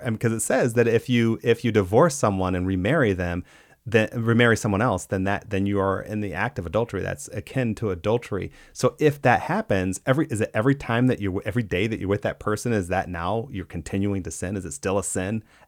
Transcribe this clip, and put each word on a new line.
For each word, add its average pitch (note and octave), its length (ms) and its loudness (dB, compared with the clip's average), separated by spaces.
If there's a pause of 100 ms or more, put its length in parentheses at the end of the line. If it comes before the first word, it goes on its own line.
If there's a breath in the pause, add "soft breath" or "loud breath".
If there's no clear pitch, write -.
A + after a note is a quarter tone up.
and A2 140 -4
'cause A2+ 140 0
it A2+ 80 -4
says C3 320 2
that A#2 140 4
if A2+ 220 2
you, A#2 320 4
if A#2 220 2
you A#2 80 2
divorce A2 440 4
someone F#2+ 380 0
and F2+ 140 0
remarry G2+ 460 2
them, F2 320 -2 (400 soft breath)
then A2 280 2
remarry A#2 420 4
someone G2+ 260 0
else, G#2+ 240 0
then F#2+ 180 -2
that, G2 260 -4
then G2 160 0
you G2+ 140 0
are G2 220 0
in G#2+ 200 -6
the G2 120 -6
act G#2 260 -4
of F2+ 60 -8
adultery. G2 360 -2
That's F#2 280 -6
akin A2+ 460 -4
to A2 140 -4
adultery. F#2+ 600 -2 (220 loud breath)
So - 260 0
if D3 240 2
that A#2 180 4
happens, G2 640 -2
every, C#3+ 220 2
is G#2+ 140 -4
it G#2+ 120 -2
every B2+ 220 2
time B2 320 2
that B2 120 2
you're, G2 260 -2
every A2+ 180 -2
day F#2+ 240 0
that A2 120 -4
you're G2 80 -4
with G2+ 140 0
that - 180 -4
person, G#2+ 340 -2
is F#2+ 160 0
that F2+ 200 -2
now F2+ 400 -4
you're F#2 160 -8
continuing G2 580 -4
to E2+ 80 -8
sin? F#2 240 -6
Is F#2 100 -6
it E2 60 -10
still G2 280 -2
a F#2+ 40 0
sin G#2 400 -4 (240 soft breath)